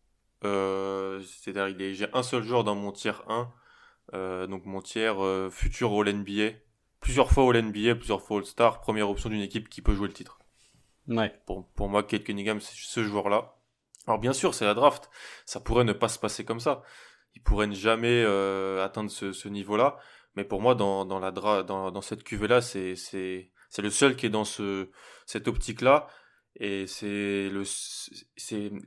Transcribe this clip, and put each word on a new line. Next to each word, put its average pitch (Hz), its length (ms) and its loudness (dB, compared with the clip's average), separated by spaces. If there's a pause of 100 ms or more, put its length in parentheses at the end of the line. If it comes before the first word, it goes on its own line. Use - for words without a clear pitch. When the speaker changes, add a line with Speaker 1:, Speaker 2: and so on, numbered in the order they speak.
(440)
Speaker 1:
Euh, 98 760 -2
c'est-à-dire, 98 460 -4
il 95 140 -8
est, 98 120 -4
j'ai 101 200 -4
un 127 100 2
seul 123 180 -2
joueur 117 220 2
dans 104 100 0
mon 101 160 -6
tier 104 220 -4 (160)
un, 120 200 -4 (640)
euh, 92 360 -6
donc 95 180 -10
mon 95 160 -8
tier, 110 240 -2
euh, 95 440 0
futur - 420 -2
All 104 160 4
N 101 160 0
B 98 60 -8 (100)
A. 107 100 2 (480)
Plusieurs 127 320 4
fois 135 180 8
All 120 80 8
N 113 140 2
B 107 200 2
A, 120 40 4
plusieurs 110 280 -2
fois 104 160 -2
All-Star, 110 420 2
première 107 280 0
option 101 220 -2
d'une 107 100 -2
équipe 101 280 -4
qui - 140 -16
peut 110 120 6
jouer 101 140 0
le 101 60 -14
titre. - 260 -18 (680)
Speaker 2:
Ouais. 113 260 0 (140)
Speaker 1:
Pour, 92 180 -8 (120)
pour 101 120 0
moi, 104 140 4
Cade 104 220 -2
Cunningham, 101 360 -4
c'est - 140 -14
ce - 300 -4
joueur-là. 101 500 0 (520)
Alors 110 120 2
bien 123 160 0
sûr, 151 180 2
c'est 117 140 0
la 104 80 6
draft, 135 340 4 (380)
ça - 140 -10
pourrait 120 240 4
ne 107 100 2
pas 113 140 0
se - 100 -8
passer 107 260 -6
comme 113 160 -6
ça. 135 220 -2 (520)
Il - 80 -20
pourrait 104 240 4
ne 104 80 -2
jamais, 113 480 4
euh, 98 600 2
atteindre 101 260 -6
ce, 98 220 -6
ce - 160 -12
niveau-là. 104 480 2 (400)
Mais 101 80 -4
pour 98 160 -4
moi, 123 140 4
dans, 98 320 0
dans 95 120 -4
la 95 120 -4
dra-, 95 320 2
dans, 95 280 -6
dans 98 120 -8
cette 107 200 -10
cuvée-là, 107 380 2
c'est, 92 360 -4
c'est, 92 540 -8 (200)
c'est - 100 -8
le 104 100 0
seul 135 240 6
qui 123 120 -2
est 110 40 -2
dans 107 140 0
ce, 98 460 -4 (360)
cette - 220 -6
optique-là. 120 580 2 (500)
Et 98 300 -6
c'est 101 640 -2
le, 98 140 -4
c'est, - 1080 -10 (160)